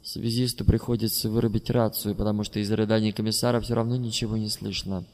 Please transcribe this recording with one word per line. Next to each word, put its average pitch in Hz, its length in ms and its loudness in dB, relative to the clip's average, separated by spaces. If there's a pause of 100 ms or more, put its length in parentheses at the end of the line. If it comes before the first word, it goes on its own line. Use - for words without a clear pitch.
Связисту 117 600 -2
приходится 113 640 2
вырубить 110 400 0
рацию, 110 460 2
потому 104 280 0
что 104 180 -4
из 104 120 -2
рыданий 107 400 2
комиссара 110 480 2
всё 117 140 -2
равно 117 220 0
ничего 113 420 -2
не 107 100 -2
слышно. 95 640 -6